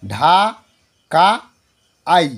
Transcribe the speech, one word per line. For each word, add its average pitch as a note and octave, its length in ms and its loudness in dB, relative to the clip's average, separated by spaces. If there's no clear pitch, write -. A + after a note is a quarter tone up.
ঢা A#2 340 0
কা E3 180 2
আই E3+ 320 0